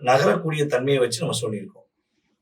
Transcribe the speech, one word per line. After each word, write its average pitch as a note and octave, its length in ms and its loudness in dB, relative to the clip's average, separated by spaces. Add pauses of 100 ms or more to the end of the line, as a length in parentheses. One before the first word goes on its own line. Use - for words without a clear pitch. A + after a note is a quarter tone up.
நகரக்கூடிய D3+ 640 2
தன்மையை C#3 360 0
வச்சு A#2 180 -2
நம்ம B2+ 220 -4
சொல்லியிருக்கோம். G#2 440 -10 (560)